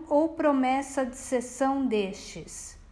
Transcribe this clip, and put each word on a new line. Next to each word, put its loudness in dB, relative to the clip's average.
ou 4
promessa 2
de -8
cessão 0
destes -4